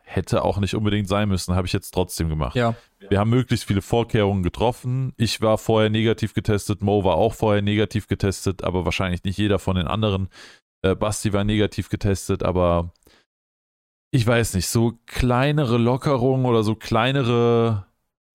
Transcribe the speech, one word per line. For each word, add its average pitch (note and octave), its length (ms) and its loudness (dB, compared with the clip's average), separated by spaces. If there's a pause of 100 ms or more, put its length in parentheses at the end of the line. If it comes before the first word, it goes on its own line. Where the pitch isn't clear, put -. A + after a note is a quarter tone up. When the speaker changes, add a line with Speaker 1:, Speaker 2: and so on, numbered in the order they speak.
Speaker 1:
hätte F#2+ 380 -2
auch F#2+ 160 0
nicht G2+ 160 -2
unbedingt G#2 340 -2
sein G2+ 200 0
müssen, F2+ 260 -2
hab F2+ 120 0
ich - 80 -8
jetzt - 160 -4
trotzdem F2+ 400 -2
gemacht. D2 260 -4
Speaker 2:
Ja. A#2 180 0 (360)
Speaker 1:
Wir G2 80 2
haben G#2+ 120 2
möglichst B2 360 0
viele G2 160 0
Vorkehrungen G#2 600 0
getroffen. B2+ 760 -2
Ich - 240 -2
war A2 160 4
vorher A2 320 2
negativ A2 420 0
getestet, G#2 480 -2
Mo G2+ 240 2
war F2+ 120 2
auch G#2+ 180 2
vorher G#2 260 0
negativ G#2 480 -2
getestet, F#2+ 560 -2
aber F2 220 -2
wahrscheinlich F2+ 380 -2
nicht F#2+ 120 -4
jeder G2+ 220 2
von F#2 180 -2
den F2 100 -2
anderen. F#2+ 420 -2 (540)
Äh, F#2+ 120 2
Basti G#2 400 -4
war G2+ 100 0
negativ G#2 460 0
getestet, G2 520 -2
aber F2 500 0 (1200)
ich A#2+ 140 2
weiß A#2 280 2
nicht, F2+ 140 -2
so A#2 260 0 (120)
kleinere B2+ 680 0
Lockerungen C3 720 2
oder A#2 180 2
so A2 100 0
kleinere, A#2 1120 0 (480)